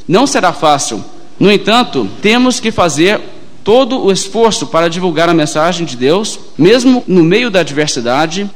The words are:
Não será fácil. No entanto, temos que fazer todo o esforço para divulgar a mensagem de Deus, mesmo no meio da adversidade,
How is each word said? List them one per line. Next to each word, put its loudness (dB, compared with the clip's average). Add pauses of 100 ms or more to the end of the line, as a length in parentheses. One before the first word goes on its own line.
Não 0
será 0
fácil. -2 (360)
No 6
entanto, 0 (140)
temos 2
que -4
fazer 0 (440)
todo 2
o 2
esforço 0
para 0
divulgar 0
a 2
mensagem 0
de -8
Deus, 0 (160)
mesmo 4
no 4
meio 2
da 2
adversidade, -2